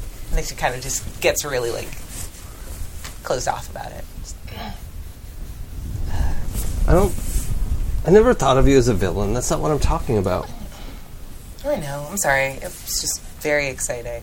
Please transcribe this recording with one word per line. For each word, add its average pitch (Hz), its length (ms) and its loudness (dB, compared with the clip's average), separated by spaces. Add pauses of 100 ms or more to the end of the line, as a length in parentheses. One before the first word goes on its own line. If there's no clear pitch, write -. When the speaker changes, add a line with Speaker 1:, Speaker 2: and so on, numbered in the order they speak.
(300)
Speaker 1:
And - 80 4
then 160 60 2
she - 100 -6
kinda 131 260 -2
just - 420 -6
gets - 220 2
really, 123 280 -2
like, 110 160 -6 (1400)
closed 127 240 -2
off - 240 -4
about - 220 -10
it. - 120 -10 (2750)
Speaker 2:
I 190 60 10
don't, 190 180 6 (960)
I 160 60 4
never 220 240 10
thought 135 220 4
of 131 100 8
you 139 100 10
as 120 100 8
a 123 60 4
villain. 95 400 2
That's 123 160 0
not 156 100 2
what 151 120 2
I'm 143 80 2
talking 151 400 2
about. 92 280 0 (1160)
Speaker 1:
I 285 120 0
know. 143 340 -6
I'm 196 60 -6
sorry. 135 280 4
It 135 180 -6
was - 380 -6
just - 200 -4 (200)
very 147 260 0
exciting. 120 560 -6